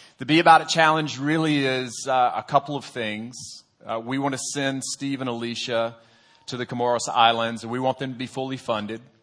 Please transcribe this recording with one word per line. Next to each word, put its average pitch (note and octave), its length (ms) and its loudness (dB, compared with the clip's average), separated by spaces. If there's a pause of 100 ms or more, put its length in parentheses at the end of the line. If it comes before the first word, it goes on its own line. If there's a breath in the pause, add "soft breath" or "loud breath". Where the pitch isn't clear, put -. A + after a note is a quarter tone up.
(180 loud breath)
the C3 80 -8
Be D#3 140 4
About E3 220 8
It D3+ 80 -8
Challenge D#3 500 2
really D3+ 480 0
is, B2+ 420 -4
uh, B2+ 260 4
a A2 80 -4
couple C#3+ 320 0
of B2+ 80 -6
things. A2+ 520 -8 (500)
Uh, A2+ 180 -6
we B2+ 140 -4
want C#3 160 0
to B2+ 80 -6 (120)
send C3+ 300 -2
Steve C#3 380 -6
and C3 80 -4
Alicia A#2 680 -4 (520 soft breath)
to B2+ 100 -8
the A#2+ 80 -4
Comoros A#2+ 420 0
Islands, A#2 540 4
and A2+ 100 -8
we B2 80 -4
want C3 200 -2
them C3+ 120 -6
to A#2 60 -10
be B2 100 -8
fully C3 300 -8
funded. A2+ 440 -4 (220)